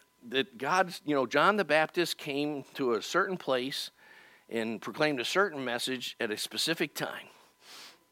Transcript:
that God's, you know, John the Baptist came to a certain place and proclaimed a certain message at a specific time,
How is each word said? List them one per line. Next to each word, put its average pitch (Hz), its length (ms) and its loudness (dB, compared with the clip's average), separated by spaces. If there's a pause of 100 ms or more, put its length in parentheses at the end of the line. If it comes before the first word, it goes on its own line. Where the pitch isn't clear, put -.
(280)
that 120 300 -2
God's, 175 460 2
you 147 100 2
know, 131 120 4
John 160 300 6
the 196 80 2
Baptist 156 520 2
came 147 480 -2 (100)
to 123 200 2
a 101 80 0
certain 190 340 0
place 131 540 -2 (580)
and 113 320 -2
proclaimed 151 400 -2
a 117 40 -4
certain 160 400 0
message 123 540 -4
at 117 120 -2
a 107 60 0
specific - 580 -2
time, - 340 -6 (840)